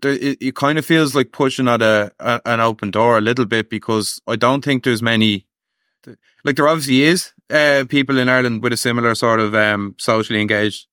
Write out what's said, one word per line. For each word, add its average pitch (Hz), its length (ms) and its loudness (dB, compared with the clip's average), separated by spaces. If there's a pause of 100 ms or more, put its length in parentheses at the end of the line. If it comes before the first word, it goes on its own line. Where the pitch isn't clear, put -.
there, 139 120 0
it, 139 280 -4
it 127 140 -6
kind 147 240 0
of 143 60 -4
feels 160 280 2
like 139 180 0
pushing 131 360 -2
at 117 140 2
a, 107 380 2
a, 117 260 -4
an 117 140 -2
open 110 300 -2
door 113 280 2
a 107 40 2
little 120 240 0
bit, 110 240 -4
because 107 560 -4
I 113 100 -4
don't 127 280 0
think 139 200 -2
there's 117 180 0
many, 110 440 0 (1000)
like, 143 120 -2
there 147 120 2
obviously 139 360 2
is, 170 280 0 (160)
uh, 143 400 2
people 135 280 0
in 127 120 2
Ireland 123 340 0
with 120 100 0
a 117 40 -4
similar 117 380 0
sort 113 240 0
of, 107 160 -2
um, 104 440 0
socially 110 420 0
engaged, 104 520 -2